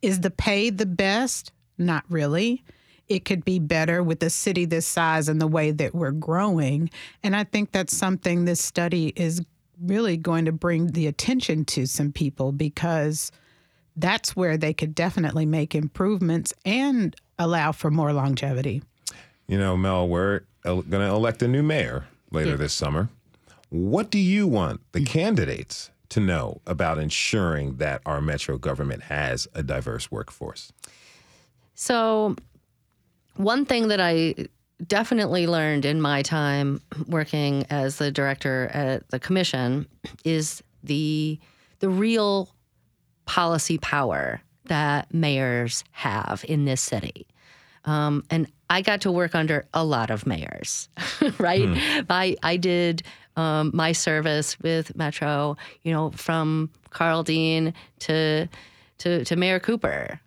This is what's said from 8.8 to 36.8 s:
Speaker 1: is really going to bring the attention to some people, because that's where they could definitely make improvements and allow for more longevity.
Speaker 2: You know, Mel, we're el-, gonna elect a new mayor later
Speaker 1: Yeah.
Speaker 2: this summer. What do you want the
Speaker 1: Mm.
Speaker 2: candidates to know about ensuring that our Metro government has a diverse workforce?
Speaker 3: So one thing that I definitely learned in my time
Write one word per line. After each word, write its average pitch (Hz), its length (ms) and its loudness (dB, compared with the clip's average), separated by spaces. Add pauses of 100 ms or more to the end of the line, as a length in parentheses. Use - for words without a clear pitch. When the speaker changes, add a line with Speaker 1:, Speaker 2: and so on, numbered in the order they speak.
Speaker 1:
is 170 280 -2 (400)
really 196 340 0
going 165 300 0
to 160 60 2
bring 165 400 0
the 165 140 2
attention 156 600 0
to - 180 0
some 143 280 -2
people, 139 380 -2
because 151 800 -2 (680)
that's 185 380 0
where 175 220 2
they 156 160 0
could 156 220 -2
definitely 165 500 0
make 151 300 0
improvements 170 800 0 (100)
and 240 500 0 (240)
allow 165 340 2
for 151 180 0
more 151 240 2
longevity. 139 680 -2 (680)
Speaker 2:
You 98 100 0
know, 95 180 2
Mel, 92 320 2
we're 92 340 0 (220)
el-, 90 180 0
gonna 98 320 0
elect 113 280 0
a 123 60 2
new 135 140 2
mayor 98 440 0 (240)
later 76 220 0
Speaker 1:
Yeah. 71 40 0
Speaker 2:
this 73 160 -2
summer. 78 380 0 (580)
What 107 420 0
do 214 80 2
you 196 280 4
want 98 340 0 (120)
the 135 80 0
Speaker 1:
Mm. 143 60 2
Speaker 2:
candidates 160 840 -2 (180)
to - 120 0
know 78 460 0
about 80 320 -2
ensuring 76 760 -2
that 69 300 -4
our 73 160 -2
Metro 73 340 -4
government 67 480 -4
has 69 500 -4
a - 80 -6
diverse 65 480 -6
workforce? - 600 -12 (1000)
Speaker 3:
So 220 600 2 (1040)
one 226 280 2
thing 233 240 2
that 208 120 2
I 165 340 2 (520)
definitely 202 600 2
learned 156 380 2
in 147 160 2
my 143 220 2
time 143 580 0 (280)